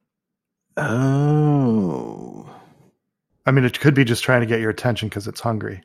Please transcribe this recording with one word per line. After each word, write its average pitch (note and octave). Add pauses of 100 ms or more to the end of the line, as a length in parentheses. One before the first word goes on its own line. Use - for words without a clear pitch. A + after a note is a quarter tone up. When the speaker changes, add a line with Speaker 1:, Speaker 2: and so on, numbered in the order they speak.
(800)
Speaker 1:
Oh. B2 (960)
Speaker 2:
I C3
mean, C3
it A#2+
could C3+
be C#3
just A#2
trying B2+
to A#2
get A2+
your A2
attention A2
'cause G#2
it's -
hungry. G#2